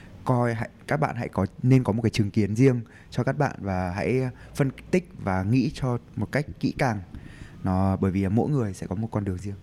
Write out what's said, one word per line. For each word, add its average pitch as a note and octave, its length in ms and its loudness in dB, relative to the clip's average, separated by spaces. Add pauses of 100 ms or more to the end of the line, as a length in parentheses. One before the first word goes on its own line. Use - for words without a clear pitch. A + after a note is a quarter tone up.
(240)
coi, A#2+ 300 2
hãy, A2+ 160 -6 (180)
các C#3+ 100 0
bạn D3 180 -2
hãy A#2 140 -4
có, F#2 160 0 (180)
nên B2+ 200 8
có G2+ 100 2
một A#2 80 -2
cái A#2 80 2
chứng G2+ 220 0
kiến G#2 240 2
riêng B2 260 4 (280)
cho - 140 -2
các C#3 140 0
bạn C#3+ 240 0
và F#2 300 -2
hãy G#2 300 0 (340)
phân C3+ 160 0 (200)
tích F#3 180 0 (100)
và F#2+ 240 0
nghĩ A#2 300 2
cho B2 240 -2 (180)
một G#2+ 160 -4
cách C#3 140 0 (140)
kỹ - 180 0
càng. A2 240 0 (600)
Nó, F#2+ 340 2
bởi G2 140 2
vì F#2+ 160 2
mỗi A2 220 2
người A#2+ 240 0
sẽ - 140 -10
có F#2 80 -4
một A2 160 -4
con G#2 140 -2
đường F#2 120 -2
riêng. G2 260 -8